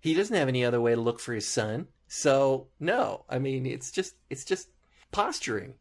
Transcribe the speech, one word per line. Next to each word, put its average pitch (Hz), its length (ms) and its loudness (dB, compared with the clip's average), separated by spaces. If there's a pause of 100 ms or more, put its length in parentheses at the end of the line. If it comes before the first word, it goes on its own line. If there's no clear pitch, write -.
He 160 140 2
doesn't 208 220 0
have 147 120 4
any 127 160 2
other 120 160 4
way 117 140 4
to 117 60 0
look 117 200 0
for - 140 -8
his 107 120 -4
son. 113 400 -2 (220)
So, 135 600 2 (120)
no. - 480 0
I 127 100 -2
mean, 131 280 -2
it's - 240 -8
just, - 240 -4 (160)
it's - 140 -10
just - 240 -4 (440)
posturing. 127 680 -4